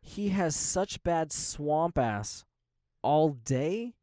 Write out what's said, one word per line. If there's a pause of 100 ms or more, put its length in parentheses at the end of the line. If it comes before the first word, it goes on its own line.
He
has
such
bad
swamp
ass (580)
all
day.